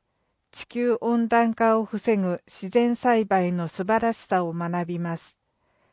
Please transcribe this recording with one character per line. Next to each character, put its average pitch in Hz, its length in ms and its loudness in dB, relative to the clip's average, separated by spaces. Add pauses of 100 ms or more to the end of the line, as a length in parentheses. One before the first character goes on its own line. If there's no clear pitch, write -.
(520)
地 - 140 -16
球 240 360 -2
温 233 260 2
暖 233 260 2
化 226 240 2
を 220 60 -2
防 220 320 -2
ぐ 185 320 0
自 - 220 -14
然 240 260 2
栽 233 300 2
培 185 260 2
の 175 160 -2
素 185 160 -8
晴 220 160 2
ら 226 140 0
し - 60 -14
さ 185 260 -2
を 165 80 -6
学 170 320 -4
び 175 140 -6
ま 170 180 -4
す。 - 180 -20 (580)